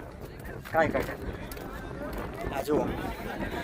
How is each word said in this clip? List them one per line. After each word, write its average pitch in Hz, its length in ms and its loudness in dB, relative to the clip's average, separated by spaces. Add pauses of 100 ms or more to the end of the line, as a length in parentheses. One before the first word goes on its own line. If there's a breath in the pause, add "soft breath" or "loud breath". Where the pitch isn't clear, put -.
(720)
કાંઈ 160 220 8
કાંઈ. - 240 2 (1400)
આ 139 80 2
જુઓ, 147 200 6 (800)